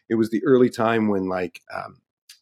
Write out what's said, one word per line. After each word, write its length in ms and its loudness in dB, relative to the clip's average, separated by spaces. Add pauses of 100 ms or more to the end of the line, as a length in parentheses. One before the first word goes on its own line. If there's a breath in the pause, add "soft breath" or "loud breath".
it 80 0
was 140 0
the 140 -2
early 260 6
time 380 0
when, 200 -2
like, 320 -6 (120)
um, 260 -12 (440)